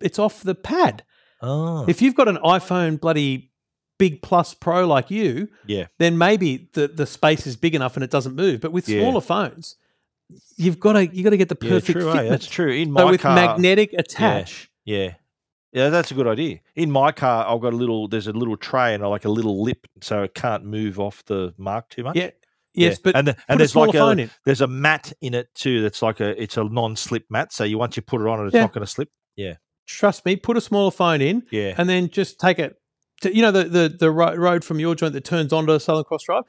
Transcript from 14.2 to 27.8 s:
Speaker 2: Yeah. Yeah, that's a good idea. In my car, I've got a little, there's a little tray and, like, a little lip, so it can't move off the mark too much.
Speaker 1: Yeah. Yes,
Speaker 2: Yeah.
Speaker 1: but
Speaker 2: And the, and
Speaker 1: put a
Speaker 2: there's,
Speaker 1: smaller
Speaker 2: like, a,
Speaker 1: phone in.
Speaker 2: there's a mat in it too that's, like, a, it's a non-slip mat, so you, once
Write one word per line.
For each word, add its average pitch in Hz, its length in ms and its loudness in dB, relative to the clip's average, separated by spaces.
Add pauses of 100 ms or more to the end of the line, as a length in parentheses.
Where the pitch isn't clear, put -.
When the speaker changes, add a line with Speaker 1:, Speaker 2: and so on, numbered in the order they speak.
Speaker 2:
Yeah. 98 300 -4 (580)
Yeah, 135 180 2
that's 170 200 2
a 135 40 -10
good 131 120 0
idea. 113 340 -2 (160)
In 156 140 0
my 143 220 4
car, 120 340 0
I've 117 140 0
got 117 140 -2
a - 20 -2
little, 113 320 -2
there's 104 180 -4
a 110 60 -6
little 113 240 -4
tray 123 380 0
and, 101 80 -6
like, 101 240 -4
a - 20 2
little 107 340 0
lip, 120 240 -4 (140)
so 104 220 -4
it 98 120 -6
can't 110 300 -4
move 104 340 -6
off 101 280 -8
the 92 320 -4
mark 98 320 -8
too 120 140 -12
much. 143 120 -8
Speaker 1:
Yeah. 175 140 -4 (440)
Yes, 170 200 2
Speaker 2:
Yeah. - 100 -10
Speaker 1:
but 185 120 2
Speaker 2:
And 139 120 2
the, - 40 2
and - 60 -10 (100)
Speaker 1:
put 135 60 2
a - 40 4
Speaker 2:
there's, 143 140 4
Speaker 1:
smaller 156 160 6
Speaker 2:
like, - 80 2
a, - 20 4
Speaker 1:
phone 208 220 4
in. 113 100 -6 (160)
Speaker 2:
there's 135 160 2
a 135 40 4
mat 143 540 -2
in 123 140 -4
it 120 200 -6
too 120 280 0
that's, 104 180 -2
like, 110 200 -2
a, 107 220 -2
it's - 140 -8
a 110 80 0
non-slip 110 640 -4
mat, 113 240 -4
so 113 120 -4
you, 107 120 -2
once 117 200 -4